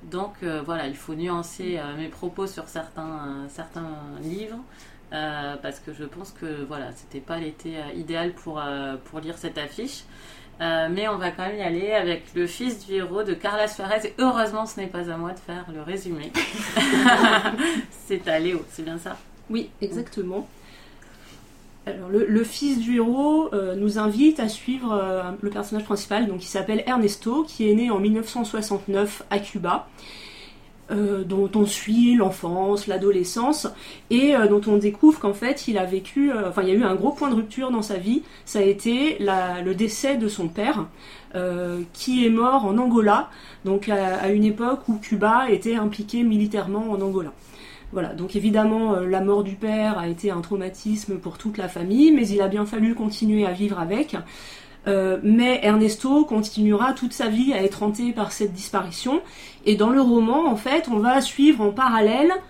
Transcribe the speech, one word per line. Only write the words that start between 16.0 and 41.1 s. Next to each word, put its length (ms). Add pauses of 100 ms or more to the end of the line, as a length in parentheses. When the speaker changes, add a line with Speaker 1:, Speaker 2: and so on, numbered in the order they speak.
Speaker 1:
<laughs> 1160 (160)
C'est 220
à 100
Léo, 320
c'est 140
bien 140
ça ? 180 (340)
Speaker 2:
Oui, 200 (100)
exactement. 680 (1400)
Alors, 220
le, 180
le 180
Fils 360
du 160
héros, 580
euh, 220
nous 220
invite 420
à 80
suivre, 440
euh, 300 (180)
le 100
personnage 340
principal, 420
donc, 140
qui 80
s'appelle 380
Ernesto, 580
qui 260
est 40
né 160
en 100
mille 140
neuf 140
cent 160
soixante-neuf 840
à 80
Cuba, 480 (1040)
euh, 320
dont 320
on 100
suit 520
l'enfance, 720
l'adolescence, 800 (420)
et, 240
euh, 140
dont 180
on 120
découvre 420
qu'en 120
fait, 360
il 100
a 60
vécu, 480
euh, 160
enfin, 140
il 60
y 40
a 20
eu 80
un 140
gros 160
point 180
de 60
rupture 340
dans 120
sa 160
vie. 240 (240)
Ça 120
a 40
été 580
la, 420
le 140
décès 400
de 100
son 220
père, 380 (500)